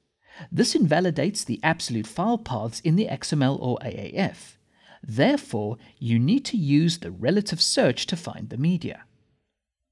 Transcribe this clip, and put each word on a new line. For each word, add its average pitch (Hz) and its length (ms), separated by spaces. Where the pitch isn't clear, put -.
This - 220
invalidates 175 720
the - 180
absolute 127 440
file 226 300
paths 117 440
in 165 160
the 214 120
X - 240
M 147 100
L 131 140
or 123 240
A - 60
A - 320
F. - 400
Therefore, 117 760
you 117 200
need 180 280
to - 100
use 160 420
the 87 120
relative 165 500
search - 460
to 175 100
find - 340
the 110 60
media. 165 480